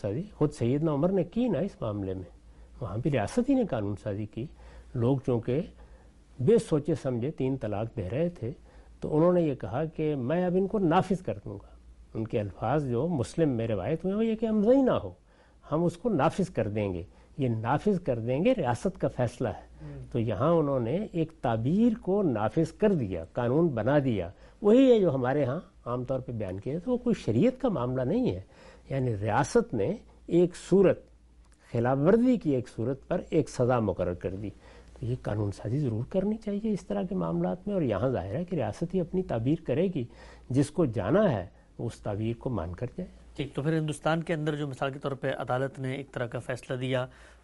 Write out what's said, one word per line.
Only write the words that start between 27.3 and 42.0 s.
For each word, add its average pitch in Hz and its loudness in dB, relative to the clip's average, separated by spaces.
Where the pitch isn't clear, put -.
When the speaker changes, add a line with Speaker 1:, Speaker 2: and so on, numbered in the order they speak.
Speaker 1:
کا 269 2
معاملہ 127 0
نہیں 196 0
ہے۔ 92 -4
یعنی 127 -2
ریاست 113 2
نے 123 0
ایک 175 2
صورت، 180 4
خلاف 120 2
ورزی 226 4
کی 156 0
ایک 127 0
صورت 120 -6
پر 175 0
ایک 160 2
سزا 123 2
مقرر 90 0
کر 90 -6
دی۔ 98 -8
تو 123 -6
یہ 123 -2
قانون 104 -2
سازی 117 -4
ضرور 123 -2
کرنی 196 0
چاہیے 208 -2
اس 185 -4
طرح 202 -2
کے 185 -6
معاملات 175 -2
میں، 208 -4
اور 180 0
یہاں 113 0
ظاہر 95 -2
ہے 170 -2
کہ 185 -8
ریاست 143 -4
ہی 185 2
اپنی 185 -2
تعبیر 131 0
کرے 143 0
گی، 120 -2
جس 143 2
کو 175 2
جانا 127 2
ہے 101 -2
وہ 123 -4
اس - -8